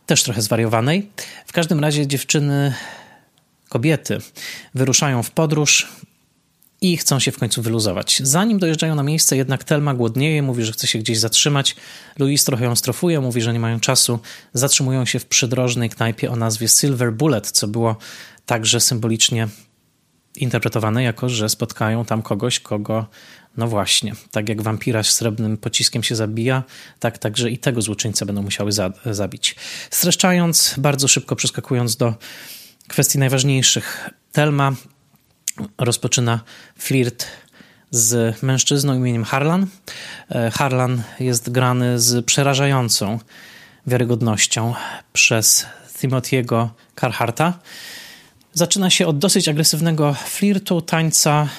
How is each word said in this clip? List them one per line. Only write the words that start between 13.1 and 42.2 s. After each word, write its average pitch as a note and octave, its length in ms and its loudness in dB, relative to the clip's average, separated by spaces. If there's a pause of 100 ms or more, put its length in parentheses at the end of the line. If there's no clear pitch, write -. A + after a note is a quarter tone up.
mówi, B2 220 0
że A#2 100 0
nie A#2 80 0
mają A2+ 200 -2
czasu. B2 380 2 (340)
Zatrzymują C3 520 2
się A#2+ 140 -2
w - 80 -8
przydrożnej B2 640 0
knajpie A#2 400 -2
o B2 60 -4
nazwie A2+ 320 0
Silver B2+ 440 2
Bullet, A#2+ 380 0
co - 180 0
było A2+ 280 0 (500)
także A2+ 340 2
symbolicznie A2+ 680 0 (880)
interpretowane A2+ 640 0
jako, B2 260 -2
że A2 200 -2
spotkają A2+ 560 -2
tam A2 180 -2
kogoś, A#2 380 -2
kogo, A2 460 -4 (500)
no A#2 120 -2
właśnie, G#2 460 -2 (160)
tak G#2+ 180 -2
jak G#2+ 140 -2
wampira A2 400 0
srebrnym A2 540 0
pociskiem - 460 -2
się A#2 140 -2
zabija, A2+ 460 0 (380)
tak - 180 -2
także A#2 320 -2
i B2+ 80 -4
tego B2 240 0
złoczyńcę G#2 440 -4
będą G2+ 160 -4
musiały G2+ 300 -4
za-, G2 200 -2 (180)
zabić. G2+ 460 -4 (340)
Streszczając, F3 880 2
bardzo C#3 300 2
szybko C3 280 0
przeskakując A#2+ 600 -2
do A#2 180 2 (760)
kwestii - 300 2
najważniejszych. C3+ 920 2 (220)
Thelma C#3+ 400 4 (1080)
rozpoczyna A#2 640 0 (380)
flirt B2+ 480 0 (640)
z A#2 520 2
mężczyzną C3+ 520 2
imieniem B2 300 0
Harlan. D#3+ 420 2 (640)
E, A#2 200 0
Harlan B2+ 520 0 (180)
jest B2+ 300 -2
grany B2 500 2
z A#2+ 260 0